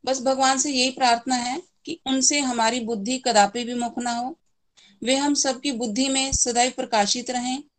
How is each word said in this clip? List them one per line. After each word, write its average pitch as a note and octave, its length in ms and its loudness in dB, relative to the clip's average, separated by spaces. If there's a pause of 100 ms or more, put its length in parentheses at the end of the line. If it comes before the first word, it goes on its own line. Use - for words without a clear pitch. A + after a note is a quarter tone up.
बस C4 160 -2
भगवान C4 360 2
से D4 140 -2
यही B3+ 200 2
प्रार्थना B3+ 440 2
है B3 260 -4 (240)
कि - 220 -10
उनसे C4 320 2
हमारी A#3+ 400 0
बुद्धि A3+ 380 -4
कदापि A3 460 4
भी A#3 100 -6
मुख A#3+ 240 -4
ना A#3+ 140 -4
हो, B3 280 -6 (640)
वे B3+ 120 2
हम C#4+ 180 2
सबकी C4+ 380 -2
बुद्धि A#3+ 380 0
में C4+ 220 0
सदैव B3 440 2
प्रकाशित A#3 540 0
रहें B3+ 340 -4 (160)